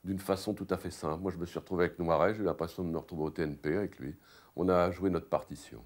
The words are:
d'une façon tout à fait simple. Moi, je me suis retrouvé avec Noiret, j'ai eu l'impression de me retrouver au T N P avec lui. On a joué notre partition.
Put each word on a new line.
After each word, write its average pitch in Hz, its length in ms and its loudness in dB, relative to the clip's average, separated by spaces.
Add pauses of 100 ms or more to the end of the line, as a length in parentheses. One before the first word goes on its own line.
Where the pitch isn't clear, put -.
d'une 95 140 -2
façon 98 340 -2
tout 95 160 -6
à 90 80 0
fait 90 120 -6
simple. 80 320 -4
Moi, 95 120 -2
je 82 40 -8
me 85 80 -4
suis 85 140 -8
retrouvé 87 240 2
avec 85 160 0
Noiret, 85 360 4
j'ai 110 40 -8
eu 101 60 -2
l'impression 85 400 -2
de 82 40 -2
me 82 80 -2
retrouver 78 260 -4
au 78 60 0
T 85 120 -4
N 73 160 -2
P 76 180 0
avec 98 240 -4
lui. 71 160 -8 (400)
On 92 140 2
a 90 200 6
joué 90 200 0
notre - 180 0
partition. - 580 -4